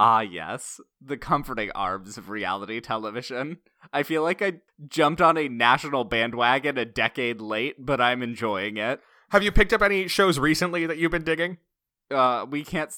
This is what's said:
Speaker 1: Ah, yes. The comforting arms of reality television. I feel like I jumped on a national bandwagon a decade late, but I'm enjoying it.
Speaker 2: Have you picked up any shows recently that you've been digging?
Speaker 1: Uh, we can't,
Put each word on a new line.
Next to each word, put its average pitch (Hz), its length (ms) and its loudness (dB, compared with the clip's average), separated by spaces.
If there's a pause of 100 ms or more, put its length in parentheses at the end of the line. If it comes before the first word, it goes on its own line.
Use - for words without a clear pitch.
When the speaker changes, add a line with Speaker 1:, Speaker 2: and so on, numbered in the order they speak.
Speaker 1:
Ah, 113 200 6
yes. 90 580 -10 (180)
The 135 200 -8
comforting 127 540 -4
arms 95 440 -6
of 95 140 -16
reality 101 500 -6
television. 120 760 -6 (340)
I 143 100 0
feel 156 200 0
like 175 180 0
I 190 200 -2 (280)
jumped 160 320 2
on 165 160 6
a 156 100 -2
national 127 580 2
bandwagon 120 760 2
a 117 80 0
decade 117 560 -2
late, 110 360 -4
but 131 220 -2
I'm 123 220 2
enjoying 107 560 -4
it. 113 240 -4 (260)
Speaker 2:
Have 202 140 4
you 202 100 0
picked 208 220 4
up 214 80 2
any 196 260 2
shows 185 300 4
recently 165 480 0
that 165 100 -4
you've 165 140 0
been 165 120 -2
digging? 165 360 -2 (520)
Speaker 1:
Uh, 127 380 2
we 147 160 -6
can't, 156 340 -4